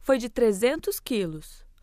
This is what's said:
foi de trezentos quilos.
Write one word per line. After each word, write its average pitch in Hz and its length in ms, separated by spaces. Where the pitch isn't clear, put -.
foi 269 160
de 240 140
trezentos 240 680
quilos. 170 680